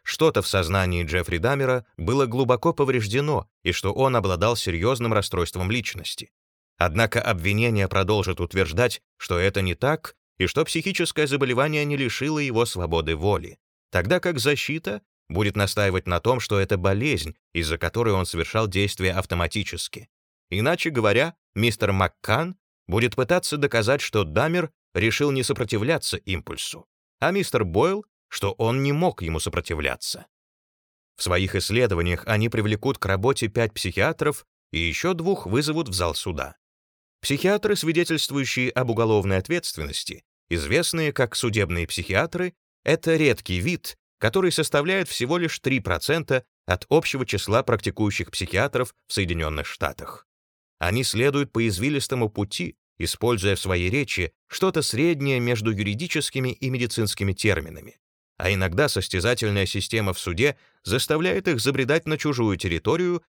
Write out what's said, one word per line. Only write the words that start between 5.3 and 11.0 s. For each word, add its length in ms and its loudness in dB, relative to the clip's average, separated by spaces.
личности. 600 -6
Однако 440 2
обвинение 680 2
продолжит 540 0
утверждать, 600 0
что 220 -2
это 220 2
не 120 0
так 420 -2
и 100 2
что 180 0
психическое 600 0